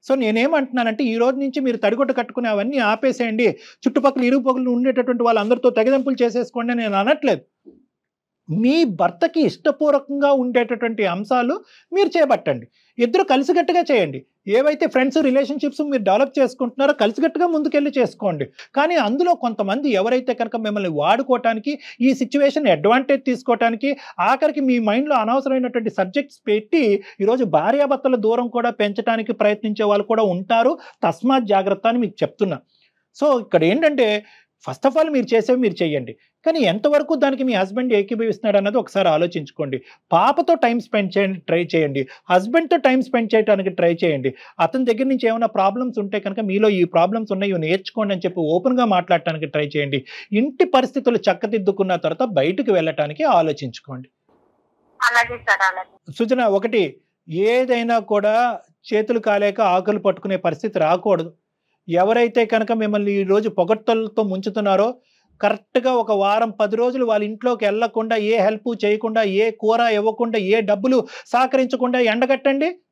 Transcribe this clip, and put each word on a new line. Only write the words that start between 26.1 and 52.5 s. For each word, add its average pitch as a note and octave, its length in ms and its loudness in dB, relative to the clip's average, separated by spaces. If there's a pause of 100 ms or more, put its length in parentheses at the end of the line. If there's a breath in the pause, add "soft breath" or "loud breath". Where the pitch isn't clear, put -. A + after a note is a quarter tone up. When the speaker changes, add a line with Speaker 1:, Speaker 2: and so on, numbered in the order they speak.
Speaker 1:
పెట్టి G#3+ 580 0 (160 loud breath)
ఈరోజు A#3 240 2
భార్యాభర్తల B3+ 720 2
దూరం A#3 320 0
కూడా A#3+ 220 -2
పెంచడానికి A3 640 -2
ప్రయత్నించే G#3+ 520 0
వాళ్ళు G#3 200 2
కూడా A3 180 0
ఉంటారు. A3+ 560 0 (300 loud breath)
తస్మాత్ B3+ 360 0
జాగ్రత్త G3 420 0
అని A#3 120 2
మీకు A3 240 -4
చెప్తున్నా. D#3+ 360 -2 (640)
So C#4 180 2
ఇక్కడ F3 240 0
ఏంటంటే, A3+ 600 2 (460 soft breath)
first - 220 0
of D#4 80 0
all D#4 120 0
మీరు A#3+ 220 0
చేసేవి A3+ 240 2
మీరు G#3 240 0
చేయండి, D3 340 -4 (300)
కానీ D#4+ 140 0
ఎంతవరకు C#4+ 540 2
దానికి C4+ 300 0
మీ B3+ 80 0
హస్బెండ్ G#3+ 420 -2
ఏకీభవిస్తున్నాడు G#3 640 -2
అన్నది G3+ 200 0
ఒకసారి G3 320 0
ఆలోచించుకోండి. D3+ 760 -2 (300 loud breath)
పాపతో C4+ 420 4
టైమ్ A#3+ 260 0
స్పెండ్ G3+ 380 -2
చేయండి, F#3+ 200 0
ట్రై E3 360 -2
చేయండి. C#3+ 340 0 (220 loud breath)
హస్బెండ్తో A#3+ 460 2
టైమ్ C4 260 2
స్పెండ్ A#3 320 -2
చేయడానికి G3+ 360 2
ట్రై F3 240 2 (100)
చేయండి. C3+ 300 0 (260 loud breath)
అతని C4 240 0
దగ్గర A#3 200 4
నుంచి C4 240 0
ఏమైనా A3+ 180 0
ప్రాబ్లమ్స్ A3 520 0
ఉంటే G3+ 220 -4
కనుక, G3+ 200 -6
మీలో G#3 280 2
ఈ F#3+ 160 2
ప్రాబ్లమ్స్ G3 480 0
ఉన్నాయి, G3 180 -2
ఇవి F3+ 100 -2
నేర్చుకోండి G3 540 -2
అని F3+ 100 -6
చెప్పి F3+ 160 -2
ఓపెన్గా F#3 440 0
మాట్లాడటానికి F3 640 0
ట్రై D3+ 200 -2 (100)
చేయండి. C#3 280 -2 (280 loud breath)
ఇంటి C4 320 0
పరిస్థితులు B3+ 520 0
చక్కదిద్దుకున్న G3 800 -2
తర్వాత E3 260 -4
బయటకు G3 500 -2